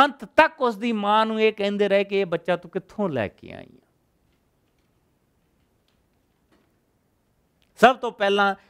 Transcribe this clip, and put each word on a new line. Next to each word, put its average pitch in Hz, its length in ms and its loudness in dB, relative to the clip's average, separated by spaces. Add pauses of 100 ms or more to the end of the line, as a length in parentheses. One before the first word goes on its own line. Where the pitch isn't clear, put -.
ਅੰਤ 277 200 -4
ਤੱਕ 311 360 2
ਉਸ 240 160 -2
ਦੀ 233 160 -4
ਮਾਂ 214 340 0
ਨੂੰ 220 140 -4
ਇਹ 220 120 2
ਕਹਿੰਦੇ 202 360 -2
ਰਹੇ 196 160 2
ਕਿ 196 120 -6
"ਇਹ 196 100 -2
ਬੱਚਾ 170 300 -4
ਤੂੰ 175 140 -12
ਕਿੱਥੋਂ 190 380 -6
ਲੈ 120 200 -4
ਕੇ - 240 -20
ਆਈ - 240 -20
ਆ?" - 100 -20 (4000)
ਸਭ 254 200 4
ਤੋਂ 240 160 -8
ਪਹਿਲਾਂ 202 420 0 (160)